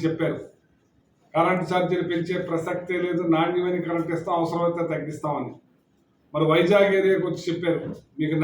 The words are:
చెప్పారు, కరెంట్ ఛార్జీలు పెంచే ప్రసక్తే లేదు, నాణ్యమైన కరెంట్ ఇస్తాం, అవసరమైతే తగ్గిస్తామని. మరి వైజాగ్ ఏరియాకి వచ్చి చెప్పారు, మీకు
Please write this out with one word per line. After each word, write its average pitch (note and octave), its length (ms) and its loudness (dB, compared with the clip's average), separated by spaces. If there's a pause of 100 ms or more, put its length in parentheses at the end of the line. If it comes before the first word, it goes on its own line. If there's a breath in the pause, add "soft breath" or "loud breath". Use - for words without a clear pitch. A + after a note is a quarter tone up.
చెప్పారు, D#3+ 340 -2 (960)
కరెంట్ F3 360 2
ఛార్జీలు F3+ 380 2
పెంచే E3+ 340 -2
ప్రసక్తే E3+ 600 -4
లేదు, F3 200 -2
నాణ్యమైన F3 600 2
కరెంట్ E3 300 -2
ఇస్తాం, E3+ 220 -2
అవసరమైతే E3+ 580 0
తగ్గిస్తామని. D3 600 -6 (800)
మరి D#3 100 2
వైజాగ్ F#3 500 6
ఏరియాకి F#3+ 320 4
వచ్చి D#3+ 220 -4
చెప్పారు, E3 340 0 (360)
మీకు D#3 260 0